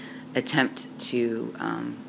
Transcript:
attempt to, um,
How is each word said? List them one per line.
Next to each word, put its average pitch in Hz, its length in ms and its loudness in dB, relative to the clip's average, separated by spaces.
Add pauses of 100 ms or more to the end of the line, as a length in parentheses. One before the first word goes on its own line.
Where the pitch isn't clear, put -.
(340)
attempt 127 540 4 (220)
to, 117 480 2
um, 117 400 -2 (100)